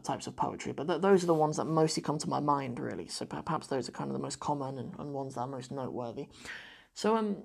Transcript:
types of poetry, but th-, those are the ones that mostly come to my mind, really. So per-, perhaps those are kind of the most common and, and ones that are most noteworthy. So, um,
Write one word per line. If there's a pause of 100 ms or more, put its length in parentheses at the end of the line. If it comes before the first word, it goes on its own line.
types
of
poetry,
but
th-,
those
are
the
ones
that
mostly
come
to
my
mind,
really.
So
per-,
perhaps
those
are
kind
of
the
most
common
and,
and
ones
that
are
most
noteworthy. (640)
So,
um,